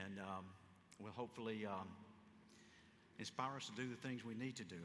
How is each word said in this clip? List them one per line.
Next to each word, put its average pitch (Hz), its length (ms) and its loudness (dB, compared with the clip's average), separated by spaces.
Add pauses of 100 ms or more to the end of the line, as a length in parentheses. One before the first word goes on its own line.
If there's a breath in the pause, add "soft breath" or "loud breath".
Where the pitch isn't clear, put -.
and, 98 160 0
um, 95 260 0 (540)
will 104 120 -2
hopefully, 113 540 2
um, 95 220 2 (1300 loud breath)
inspire 131 380 4
us 135 120 0
to - 60 -4
do 123 140 4
the 123 80 2
things 120 300 0
we 117 80 0
need 123 240 2
to 113 80 -2
do, 90 200 -4